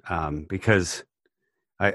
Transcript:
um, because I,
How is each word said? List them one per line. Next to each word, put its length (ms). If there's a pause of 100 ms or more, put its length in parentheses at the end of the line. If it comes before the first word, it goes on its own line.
um, 400
because 560 (720)
I, 160